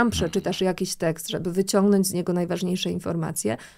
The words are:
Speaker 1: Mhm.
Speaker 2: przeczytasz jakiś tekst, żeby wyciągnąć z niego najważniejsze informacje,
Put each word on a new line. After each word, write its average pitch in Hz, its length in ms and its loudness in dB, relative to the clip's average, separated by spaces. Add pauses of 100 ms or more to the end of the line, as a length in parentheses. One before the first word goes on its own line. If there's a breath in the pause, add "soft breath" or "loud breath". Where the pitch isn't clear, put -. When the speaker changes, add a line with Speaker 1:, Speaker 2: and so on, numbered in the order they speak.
Speaker 1:
Mhm. 214 40 0
Speaker 2:
przeczytasz 180 500 -2
jakiś 185 340 0
tekst, 160 340 -2
żeby 170 220 -4
wyciągnąć 196 560 4
z 190 60 -4
niego 175 200 -2
najważniejsze 180 580 -2
informacje, 175 680 -4 (200 loud breath)